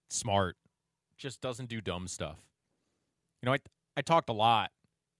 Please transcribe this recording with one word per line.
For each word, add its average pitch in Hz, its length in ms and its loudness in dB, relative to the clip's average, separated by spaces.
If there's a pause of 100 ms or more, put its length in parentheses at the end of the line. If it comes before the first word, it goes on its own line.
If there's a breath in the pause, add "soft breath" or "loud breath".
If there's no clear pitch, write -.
smart. 98 480 0 (640)
Just - 240 -12
doesn't 127 260 -6
do 113 140 -6
dumb 90 260 -4
stuff. 76 300 -8 (1040)
You - 40 -4
know, 127 60 2
I, 143 60 2 (360)
I 147 60 -4
talked 165 300 2
a - 20 0
lot 107 380 4 (500)